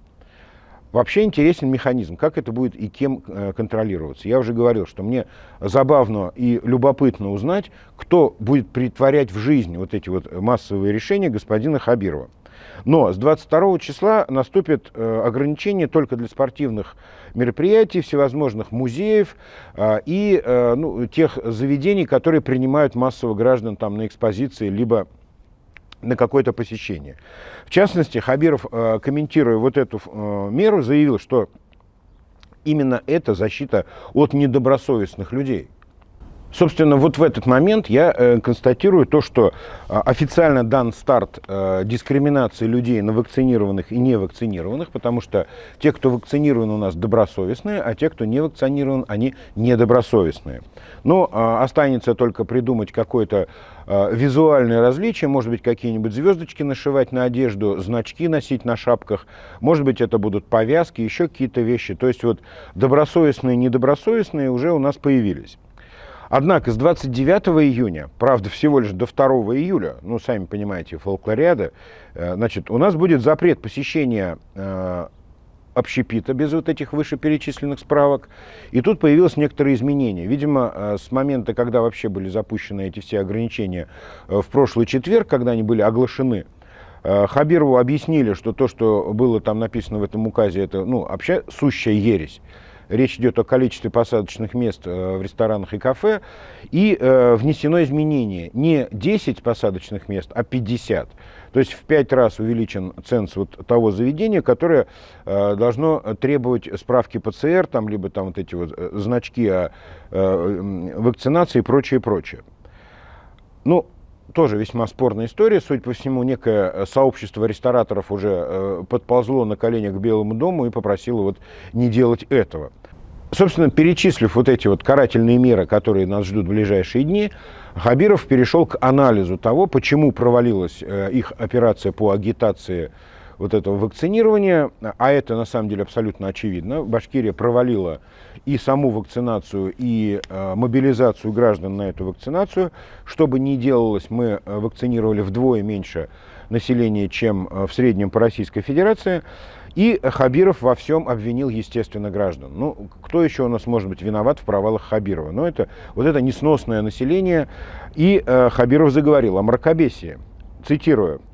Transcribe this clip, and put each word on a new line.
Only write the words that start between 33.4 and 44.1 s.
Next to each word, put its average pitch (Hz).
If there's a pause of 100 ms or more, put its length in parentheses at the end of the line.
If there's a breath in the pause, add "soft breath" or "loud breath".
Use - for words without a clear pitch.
от 147
недобросовестных 127
людей. 123 (840)
Собственно, 156
вот 135
в 151
этот 131
момент 175
я, 147
э, 120
констатирую 131
то, 151
что, 113 (360 loud breath)
а, 107
официально 143
дан 117
старт, -
э, 95
дискриминации 131
людей 120
на 107
вакцинированных 110
и 117
невакцинированных, 110